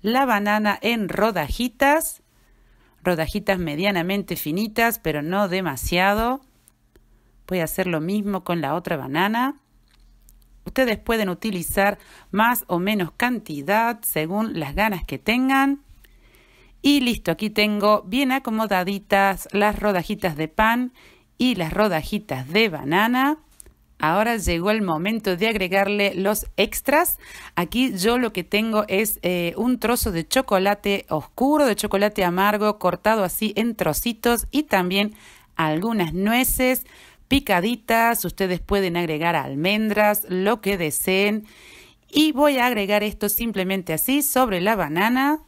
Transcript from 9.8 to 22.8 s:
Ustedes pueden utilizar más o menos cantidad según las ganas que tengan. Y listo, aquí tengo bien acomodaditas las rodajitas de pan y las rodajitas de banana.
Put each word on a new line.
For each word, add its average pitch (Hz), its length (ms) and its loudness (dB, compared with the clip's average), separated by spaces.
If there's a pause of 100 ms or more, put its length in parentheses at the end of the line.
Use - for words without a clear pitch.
Ustedes 240 320 0
pueden 220 320 0
utilizar 196 680 -2 (320)
más 226 360 2
o 175 120 0
menos 190 320 0
cantidad 226 920 -2
según 180 560 -4
las 143 160 -6
ganas 202 300 0
que 135 140 -8
tengan. 269 640 0 (1000)
Y 285 180 4
listo, 240 320 0
aquí 214 180 -2
tengo 208 560 2
bien 254 280 0
acomodaditas 202 1200 0
las 208 260 2
rodajitas 190 560 -2
de 156 140 -4
pan 240 420 0 (460)
y 247 180 2
las 165 160 -4
rodajitas 175 800 -2
de 214 180 2
banana. 214 680 0 (640)